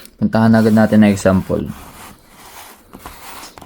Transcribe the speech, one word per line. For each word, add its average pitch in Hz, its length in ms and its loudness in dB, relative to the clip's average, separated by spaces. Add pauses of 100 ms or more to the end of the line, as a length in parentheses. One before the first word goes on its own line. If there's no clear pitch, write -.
(200)
Puntahan 113 360 0
agad 110 200 2
natin 107 280 2
ang 104 80 4
example. 95 560 -2 (2000)